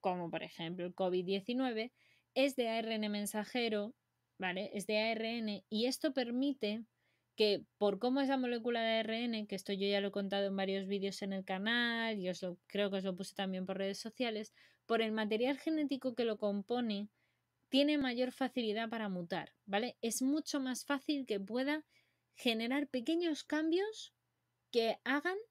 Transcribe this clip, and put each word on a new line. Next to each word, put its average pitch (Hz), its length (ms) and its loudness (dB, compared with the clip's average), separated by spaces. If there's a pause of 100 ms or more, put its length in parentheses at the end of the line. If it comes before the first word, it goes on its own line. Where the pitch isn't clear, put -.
como 180 300 0
por 220 100 -2
ejemplo 175 440 -6
el 180 100 -8
covid 185 280 2
diecinueve, 220 680 -2 (400)
es 269 220 2
de 233 140 2
A 226 100 0
R 226 160 -2
N 214 140 0
mensajero, 208 840 -2 (460)
¿vale? 185 340 -2
Es 202 140 -6
de 214 100 2
A 220 140 2
R 226 260 -2
N, 214 320 -4
y 220 160 0
esto 262 260 0
permite 240 720 0 (520)
que, 208 280 4 (140)
por 202 220 2
cómo 254 200 2
esa 269 160 4
molécula 240 460 0
de 226 80 2
A 226 120 4
R 220 240 -2
N, 220 200 -2
que - 100 -6
esto 190 180 -4
yo 196 140 0
ya 202 140 2
lo 202 60 0
he 190 40 -2
contado 202 360 0
en 196 80 -2
varios 196 320 0
vídeos 196 340 -2
en 196 120 -4
el 190 120 -4
canal, 226 720 0
y 180 120 -2
os 175 120 -4
lo, 185 240 -4
creo 202 240 0
que 196 80 -2
os 190 60 -2
lo 190 120 -2
puse 185 200 -8
también 190 320 -2
por 190 100 -4
redes 196 220 -2
sociales, 220 540 -4 (340)
por 226 160 4
el 220 80 0
material 220 480 2
genético 277 560 0
que 240 100 2
lo 214 140 0
compone, 208 720 0 (600)
tiene 285 300 6
mayor 247 320 0
facilidad 226 580 0
para 220 180 -2
mutar, 180 460 -4 (120)
¿vale? 214 360 -2
Es 233 220 0
mucho 294 360 2
más 254 240 -2
fácil 277 440 -2
que 202 120 0
pueda 262 460 -2 (480)
generar 240 540 0
pequeños 320 560 0
cambios 339 680 0 (580)
que 226 320 2
hagan 294 340 0 (140)